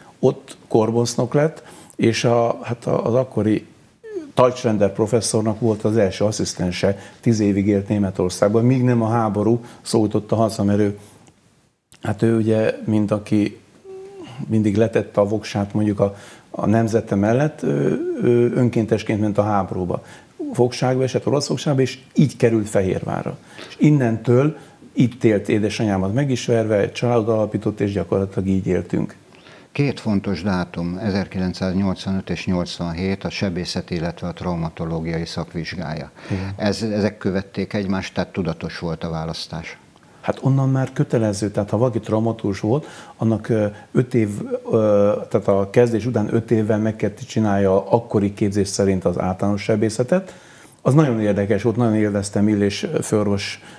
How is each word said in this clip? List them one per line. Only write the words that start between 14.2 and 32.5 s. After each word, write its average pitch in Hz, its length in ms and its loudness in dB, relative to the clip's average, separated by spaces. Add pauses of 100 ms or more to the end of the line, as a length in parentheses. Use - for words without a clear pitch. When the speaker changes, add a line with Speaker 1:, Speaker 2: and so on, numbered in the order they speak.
Speaker 1:
mindig 107 300 2
letette 110 440 0
a 101 80 4
voksát 101 460 -4
mondjuk 104 260 0
a, 101 160 2 (340)
a - 160 -6
nemzete 110 480 2
mellett, 120 480 2
ő, 143 380 0 (220)
ő 120 320 4
önkéntesként 110 640 0
ment 104 180 0
a 104 40 4
háborúba. 95 600 -2 (500)
Fogságba 127 500 0
esett, 123 240 -2
orosz 135 200 0
fogságba, 139 340 -2
és - 180 -2 (160)
így 131 220 4
került 113 320 2
Fehérvárra. 95 680 -2 (320)
És - 100 -18
innentől 131 800 4 (360)
itt - 320 0
élt 104 240 4
édesanyámat 101 640 0
megismerve, 120 640 0
egy - 140 0
családot 117 360 0
alapított, 107 520 -2
és 104 120 0
gyakorlatilag 98 560 -2
így 95 180 0
éltünk. - 500 -2 (560)
Speaker 2:
Két 143 280 -2
fontos 101 420 -2
dátum, 90 600 -4
ezerkilencszáznyolcvanöt 95 1300 -2
és 87 160 -6
nyolcvanhét, 87 800 -4